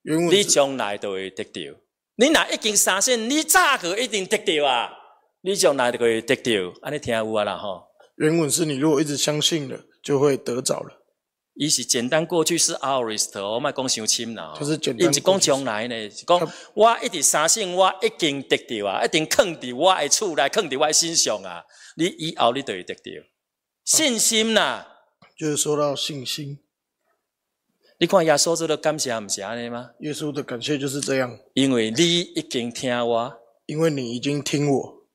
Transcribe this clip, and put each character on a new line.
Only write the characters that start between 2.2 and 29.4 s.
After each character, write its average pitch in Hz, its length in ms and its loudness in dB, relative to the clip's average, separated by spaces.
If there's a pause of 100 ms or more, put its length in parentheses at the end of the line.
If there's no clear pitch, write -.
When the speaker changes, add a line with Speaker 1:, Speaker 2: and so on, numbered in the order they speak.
Speaker 2:
若 247 220 4
已 320 60 -4
经 208 180 -2
相 196 240 2
信， 233 300 0
你 302 140 0
早 320 340 4
就 175 180 -4
一 240 120 -2
定 196 180 -2
得 208 140 0
到 151 280 2
啊。 113 240 0 (500)
你 190 140 -2
将 160 220 4
来 120 140 2
就 117 80 -6
会 117 200 4
得 123 160 0
到。 95 460 -2
安 139 100 -8
尼 147 60 -6
听 127 180 -4
有 110 200 -2
啊 104 80 2
啦 101 120 -2
吼。 92 280 -10 (320)
Speaker 1:
原 156 200 2
文 156 140 2
是 160 160 0
你 151 120 -2
如 151 120 2
果 143 100 4
一 160 40 2
直 143 120 -2
相 151 240 0
信 147 300 -2
了， 113 100 -10 (220)
就 143 180 0
会 139 160 4
得 123 240 -4
着 135 200 -2
了。 - 220 -14 (540)
Speaker 2:
伊 147 140 -2
是 127 160 0
简 123 240 0
单 165 160 2
过 160 180 0
去 165 140 0
式 165 160 0
aorist 117 680 -4
哦， 104 200 -4
莫 139 120 -2
讲 131 160 -4
伤 110 200 -2
深 117 260 -2
啦 82 200 -10
吼。 151 60 -14
Speaker 1:
就 147 60 -6
是 151 100 0
简 139 220 -4
单 - 0 -
过 - 0 -
去 180 60 2
式。 - 20 4
Speaker 2:
伊 - 20 4
毋 147 60 2
是 143 80 0
讲 190 180 4
将 139 240 2
来 113 240 -4
呢， 113 220 -8
是 - 160 -16
讲 175 140 4
Speaker 1:
他 165 120 -2 (220)
Speaker 2:
我 226 300 6
一 - 40 -4
直 165 140 -4
相 151 260 4
信 180 280 0
我 190 260 4
已 - 160 0
经 139 240 -2
得 139 160 2
到 104 300 -4
啊， - 180 0
一 - 20 0
定 156 220 0
藏 190 280 2
伫 123 180 -10
我 185 200 4
的 147 140 -2
厝 170 260 0
内， 139 140 2
藏 202 180 -2
伫 131 120 -4
我 151 80 2
的 156 40 0
身 165 240 0
上 107 280 0
啊。 87 200 -14 (320)
你 160 100 0
以 165 300 -6
后 123 180 2
你 139 100 -6
就 110 100 -8
会 90 100 -10
得 92 120 -12
到。 - 60 -20 (840)
信 269 320 2
心 220 380 2
啦。 131 320 2 (500)
Speaker 1:
就 151 140 -2
是 143 60 0
说 147 200 0
到 143 180 0
信 135 300 -8
心。 143 320 -8 (1400)
Speaker 2:
你 170 80 2
看 175 180 4
耶 156 100 6
稣 165 200 2
做 160 120 -4
的 151 80 2
感 151 220 0
谢， 123 220 -2
毋 101 100 -10
是 98 140 -6